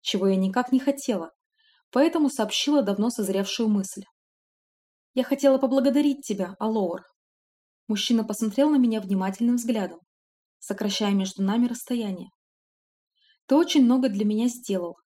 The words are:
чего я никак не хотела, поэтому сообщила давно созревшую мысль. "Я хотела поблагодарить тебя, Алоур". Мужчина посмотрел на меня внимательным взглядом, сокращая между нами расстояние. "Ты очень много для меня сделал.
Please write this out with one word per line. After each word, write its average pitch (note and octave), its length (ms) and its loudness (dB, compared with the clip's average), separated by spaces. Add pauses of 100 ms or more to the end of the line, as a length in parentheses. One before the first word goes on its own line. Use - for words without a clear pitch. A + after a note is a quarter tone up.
чего F#3+ 260 -2
я F#3+ 100 4
никак F#3+ 360 0
не C4 80 4
хотела, A#3+ 520 -4 (580)
поэтому D#4 380 2
сообщила C4+ 540 0
давно G3+ 280 0
созревшую G3 580 -2
мысль. G3 360 -2 (1080)
"Я B3+ 100 0
хотела C4+ 340 4
поблагодарить C4+ 680 2
тебя, G3 320 -6
Алоур". G#3 440 -2 (840)
Мужчина A3 380 0
посмотрел A3+ 460 0
на D4 60 4
меня A3+ 240 2
внимательным G3 560 0
взглядом, A3 440 -4 (580)
сокращая G3+ 540 -2
между G3 300 -2
нами A3+ 240 2
расстояние. A3+ 640 -6 (1160)
"Ты C4+ 80 2
очень D#4+ 300 4
много B3+ 240 2
для G3+ 160 -2
меня G#3+ 240 0
сделал. F#3 580 -6